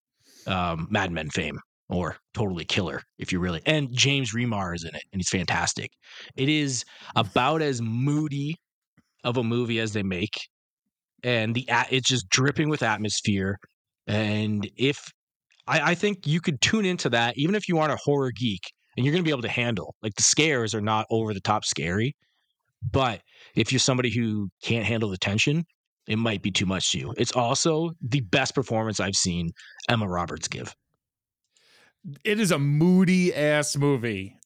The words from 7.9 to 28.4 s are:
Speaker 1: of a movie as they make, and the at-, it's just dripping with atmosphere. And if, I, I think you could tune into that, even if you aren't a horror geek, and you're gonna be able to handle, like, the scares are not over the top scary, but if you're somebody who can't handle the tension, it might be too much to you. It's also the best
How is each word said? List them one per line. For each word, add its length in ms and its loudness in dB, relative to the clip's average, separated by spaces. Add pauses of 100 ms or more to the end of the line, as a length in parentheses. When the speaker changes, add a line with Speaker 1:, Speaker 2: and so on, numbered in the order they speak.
Speaker 1:
of 120 0
a 80 2
movie 340 0
as 140 -2
they 100 -2
make, 300 -2 (920)
and 320 0
the 140 -4
at-, 240 0
it's 160 0
just 220 0
dripping 400 2
with 120 -2
atmosphere. 760 0 (480)
And 720 0
if, 220 0 (680)
I, 260 2
I 20 2
think 320 -2
you 140 2
could 200 -2
tune 260 2
into 240 0
that, 260 2
even 180 2
if 140 -2
you 100 2
aren't 140 2
a 100 -2
horror 320 2
geek, 280 -2 (340)
and 100 2
you're 60 4
gonna 120 2
be 60 2
able 120 0
to 60 -2
handle, 540 -2
like, 140 -4
the 80 -2
scares 500 2
are 60 -2
not 300 2
over 240 2
the 60 -6
top 240 2
scary, 500 -2 (760)
but 300 0 (340)
if 160 0
you're 80 2
somebody 320 2
who 380 0 (140)
can't 240 -2
handle 240 0
the 80 -6
tension, 460 0 (440)
it 80 0
might 260 0
be 80 -2
too 160 0
much 260 0
to 60 -2
you. 200 -6
It's 140 0
also 580 2 (100)
the 220 0
best 340 0